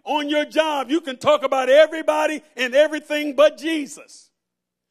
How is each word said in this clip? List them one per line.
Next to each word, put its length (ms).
On 260
your 160
job, 460
you 100
can 160
talk 260
about 260
everybody 760
and 180
everything 600
but 220
Jesus. 720